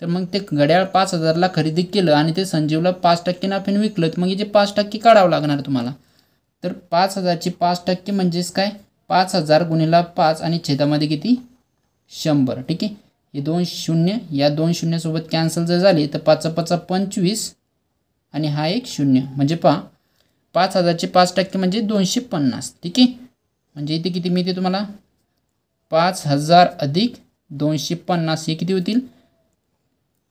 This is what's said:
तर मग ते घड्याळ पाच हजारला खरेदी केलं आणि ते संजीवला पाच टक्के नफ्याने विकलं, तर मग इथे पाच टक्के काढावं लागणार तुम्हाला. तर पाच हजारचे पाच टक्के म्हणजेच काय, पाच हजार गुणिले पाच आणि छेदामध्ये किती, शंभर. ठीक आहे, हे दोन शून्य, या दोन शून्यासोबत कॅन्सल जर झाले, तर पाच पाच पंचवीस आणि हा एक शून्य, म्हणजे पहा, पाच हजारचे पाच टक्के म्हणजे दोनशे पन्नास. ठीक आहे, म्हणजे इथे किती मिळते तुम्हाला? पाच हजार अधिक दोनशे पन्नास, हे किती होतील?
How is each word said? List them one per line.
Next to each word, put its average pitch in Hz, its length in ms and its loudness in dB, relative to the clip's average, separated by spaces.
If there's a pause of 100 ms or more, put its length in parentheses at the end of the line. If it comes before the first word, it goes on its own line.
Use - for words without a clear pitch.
तर 165 40 -10
मग 175 200 -4
ते 196 160 -4
घड्याळ 160 440 2
पाच 190 280 0
हजारला 165 420 2
खरेदी 160 280 0
केलं 175 300 2
आणि 151 220 4
ते 190 100 -2
संजीवला 160 480 0
पाच 170 320 2
टक्के 180 220 -4
नफ्याने 196 320 -2
विकलं, 208 280 0
तर 160 120 -4
मग 180 80 0
इथे 196 180 -2
पाच 202 300 2
टक्के 208 220 -2
काढावं 214 320 6
लागणार 147 320 0
तुम्हाला. 131 320 -4 (680)
तर 180 100 -6 (180)
पाच 190 260 2
हजारचे 180 340 -2
पाच 175 360 -2
टक्के 185 240 -4
म्हणजेच 180 400 -2
काय, 196 200 -2 (380)
पाच 185 260 2
हजार 156 320 4
गुणिले 160 340 2 (160)
पाच 160 240 2
आणि 165 260 -2
छेदामध्ये 147 400 0
किती, 156 280 0 (760)
शंभर. 131 500 0
ठीक 160 220 -4
आहे, 208 100 -6 (400)
हे 143 80 -8
दोन 160 260 -2
शून्य, 170 500 -2 (140)
या 143 180 2
दोन 160 240 0
शून्यासोबत 160 580 -4
कॅन्सल 165 340 -2
जर 175 140 0
झाले, 175 280 4
तर 147 120 -6
पाच 156 280 2
पाच 165 240 -4 (180)
पंचवीस 196 640 -2 (800)
आणि 151 140 -4
हा 147 200 -2
एक 233 200 -4
शून्य, 135 400 2
म्हणजे 143 280 0
पहा, 165 240 2 (760)
पाच 190 220 2
हजारचे 175 300 2
पाच 180 280 2
टक्के 190 240 -2
म्हणजे 185 220 0
दोनशे 202 400 0
पन्नास. 131 520 -4 (100)
ठीक 175 160 -4
आहे, 247 80 6 (640)
म्हणजे 147 220 -6
इथे 165 140 -4
किती 180 200 -4
मिळते 180 260 0
तुम्हाला? 185 280 -2 (1080)
पाच 170 380 0
हजार 156 400 6 (120)
अधिक 165 340 -2 (360)
दोनशे 151 460 -4
पन्नास, 160 520 -2
हे 160 80 -2
किती 170 180 -4
होतील? 190 260 0 (1300)